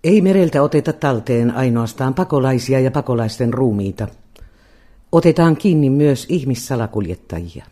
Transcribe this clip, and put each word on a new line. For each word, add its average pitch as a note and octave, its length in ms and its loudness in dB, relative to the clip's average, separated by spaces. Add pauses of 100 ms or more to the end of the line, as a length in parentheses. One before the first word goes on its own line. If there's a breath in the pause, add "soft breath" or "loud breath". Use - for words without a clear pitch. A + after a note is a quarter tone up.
Ei F#3+ 180 4
mereltä F3+ 400 2
oteta D3 320 0
talteen A#2+ 580 0
ainoastaan B2 640 -2
pakolaisia C3 640 0
ja C3 120 2
pakolaisten A#2 640 -2
ruumiita. G#2 540 -2 (1040 soft breath)
Otetaan E3 460 4
kiinni D3+ 320 2
myös C#3 400 2
ihmissalakuljettajia. A2 1400 -6